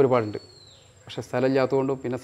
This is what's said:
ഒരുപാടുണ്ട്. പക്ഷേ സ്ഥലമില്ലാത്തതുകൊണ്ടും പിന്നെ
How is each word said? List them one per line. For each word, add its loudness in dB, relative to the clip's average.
ഒരുപാടുണ്ട്. 2
പക്ഷേ -12
സ്ഥലമില്ലാത്തതുകൊണ്ടും 0
പിന്നെ -6